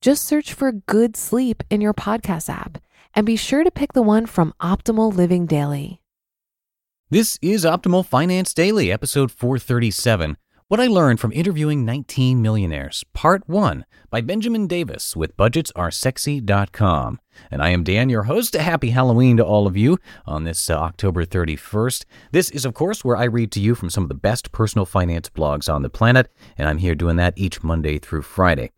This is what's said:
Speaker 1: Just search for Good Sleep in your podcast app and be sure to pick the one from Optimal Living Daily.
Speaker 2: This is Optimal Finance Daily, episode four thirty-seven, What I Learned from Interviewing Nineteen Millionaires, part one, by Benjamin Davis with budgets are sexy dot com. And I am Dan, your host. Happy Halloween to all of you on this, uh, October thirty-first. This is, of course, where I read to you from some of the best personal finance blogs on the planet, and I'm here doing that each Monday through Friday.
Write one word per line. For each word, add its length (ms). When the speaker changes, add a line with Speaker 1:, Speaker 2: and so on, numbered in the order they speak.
Speaker 1:
Just 240
search 280
for 180
Good 460
Sleep 540
in 100
your 120
podcast 560
app 300
and 120
be 80
sure 300
to 80
pick 220
the 80
one 240
from 360
Optimal 500
Living 340
Daily. 540
Speaker 2:
This 320
is 220
Optimal 420
Finance 480
Daily, 380
episode 400
four 260
thirty-seven, 760
What 100
I 80
Learned 320
from 140
Interviewing 520
Nineteen 560
Millionaires, 600
part 360
one, 360
by 120
Benjamin 480
Davis 480
with 200
budgets 380
are 160
sexy 500
dot 300
com. 480
And 120
I 60
am 160
Dan, 240
your 140
host. 320
Happy 340
Halloween 480
to 80
all 220
of 100
you 220
on 200
this, 260
uh, 40
October 520
thirty-first. 800
This 180
is, 140
of 80
course, 320
where 120
I 80
read 280
to 80
you 140
from 160
some 120
of 60
the 60
best 380
personal 340
finance 420
blogs 440
on 100
the 80
planet, 420
and 100
I'm 120
here 160
doing 220
that 200
each 260
Monday 360
through 240
Friday. 560